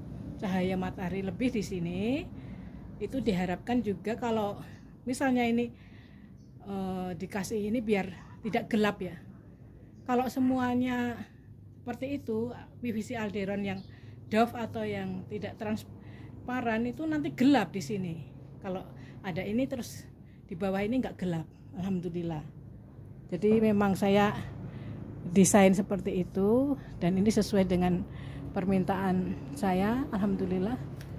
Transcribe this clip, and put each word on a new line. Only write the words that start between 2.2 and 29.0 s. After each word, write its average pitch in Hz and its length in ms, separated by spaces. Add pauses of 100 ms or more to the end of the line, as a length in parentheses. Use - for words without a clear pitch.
itu 233 180
diharapkan 190 640
juga 208 320
kalau 220 400 (480)
misalnya 247 400
ini, 240 320 (880)
eh, 185 460 (100)
dikasih 202 480
ini 226 160
biar 190 600
tidak 226 260
gelap 208 320
ya. 170 140 (880)
Kalau 247 240
semuanya 247 880 (640)
seperti 262 380
itu, 233 340 (240)
P 233 160
V 214 80
C 233 160
Alderon 202 400
yang 190 240 (480)
doff 226 240
atau 220 320
yang 190 400
tidak 202 320
transparan 233 1300
itu 247 160
nanti 302 320
gelap 247 400
di 185 80
sini. 185 320 (480)
Kalau 185 240 (320)
ada 185 240
ini 226 240
terus - 400 (400)
di 196 80
bawah 190 240
ini 226 240
nggak 185 160
gelap, 165 280 (280)
alhamdulillah. 170 680 (880)
Jadi 214 280
memang 202 400
saya 202 320 (1000)
desain 190 400
seperti 185 560
itu, 240 480 (240)
dan 180 160
ini 202 160
sesuai 202 320
dengan 180 400 (480)
permintaan 185 840 (200)